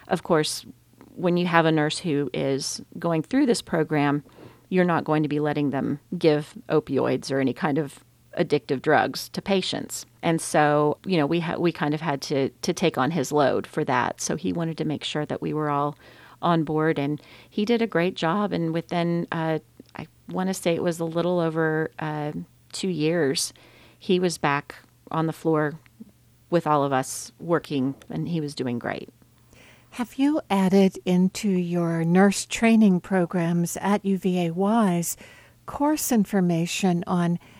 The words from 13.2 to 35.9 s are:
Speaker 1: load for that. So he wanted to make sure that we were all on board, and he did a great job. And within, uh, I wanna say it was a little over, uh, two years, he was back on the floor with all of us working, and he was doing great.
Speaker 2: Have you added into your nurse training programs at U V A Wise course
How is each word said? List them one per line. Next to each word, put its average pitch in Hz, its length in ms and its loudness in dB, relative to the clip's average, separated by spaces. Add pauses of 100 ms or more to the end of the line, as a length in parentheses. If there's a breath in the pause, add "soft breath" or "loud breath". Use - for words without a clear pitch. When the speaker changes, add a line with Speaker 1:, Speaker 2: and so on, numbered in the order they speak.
Speaker 1:
load 127 340 2
for 156 200 -6
that. 123 360 -2
So - 140 -4
he 180 180 -4
wanted 165 260 -4
to 160 60 -4
make 151 200 -4
sure 151 200 -4
that 147 160 -6
we 156 120 -6
were 151 180 -2
all 143 260 -2 (460 loud breath)
on 165 220 2
board, 156 340 0
and 147 240 -4 (260 loud breath)
he 208 160 -4
did 226 160 2
a 233 60 2
great 180 300 0
job. 180 360 -2
And 165 220 -2
within, 170 560 -2
uh, 160 300 -2 (340)
I - 140 -12 (200)
wanna 185 240 -2
say 175 220 0
it - 80 -2
was 170 160 -2
a 165 60 -2
little 170 340 0
over, 160 640 0
uh, 151 320 -6 (400)
two - 160 -6
years, 156 640 0 (480 soft breath)
he 185 180 2
was 180 180 0
back 143 380 -2 (380)
on 160 160 0
the 156 40 -4
floor 156 460 0 (720)
with 170 160 2
all 151 160 4
of 139 100 0
us - 460 -4
working, 147 560 -2 (160)
and 160 160 -6
he 165 140 -4
was 147 160 -8
doing 120 240 -4
great. - 300 -8 (800 soft breath)
Speaker 2:
Have - 260 -8
you 294 240 2 (100)
added 190 540 4
into 185 440 2
your 170 560 0
nurse 185 420 4
training 220 520 4
programs 175 800 0
at 202 280 0
U 196 140 0
V 180 280 0
A 165 40 -2
Wise 190 680 0 (500 loud breath)
course 302 440 -2